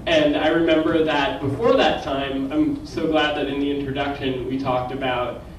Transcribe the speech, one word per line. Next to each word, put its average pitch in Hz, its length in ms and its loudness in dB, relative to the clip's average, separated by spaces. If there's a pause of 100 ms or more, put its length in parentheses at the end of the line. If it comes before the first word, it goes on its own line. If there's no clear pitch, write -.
and 151 300 4
I 151 120 2
remember 165 560 4
that 151 360 0
before 233 340 2
that - 280 2
time, 120 480 -4
I'm 151 360 0
so 165 200 -4
glad 151 300 2
that 139 120 -2
in 139 120 -2
the 143 100 0
introduction 135 800 -4
we 131 100 -2
talked 127 340 -2
about 127 500 -4 (160)